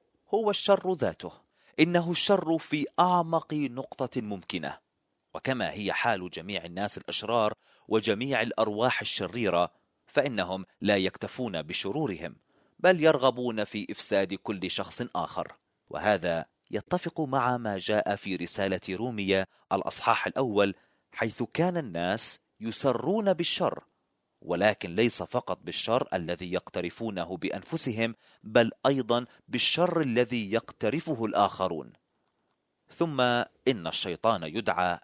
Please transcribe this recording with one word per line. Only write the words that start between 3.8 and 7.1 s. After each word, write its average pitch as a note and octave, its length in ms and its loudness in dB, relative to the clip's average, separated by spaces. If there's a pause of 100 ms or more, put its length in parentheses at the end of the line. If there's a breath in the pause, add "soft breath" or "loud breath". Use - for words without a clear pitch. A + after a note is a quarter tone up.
ممكنة. F2+ 560 -6 (560)
وكما G#2+ 380 -2
هي F#2+ 200 -2
حال F#2+ 380 -2
جميع E2+ 340 -8
الناس F#2+ 340 -6
الأشرار G#2+ 560 0 (340 soft breath)